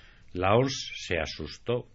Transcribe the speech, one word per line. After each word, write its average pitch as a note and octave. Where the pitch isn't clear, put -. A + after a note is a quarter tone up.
La F#2
oms C3
se -
asustó D#2+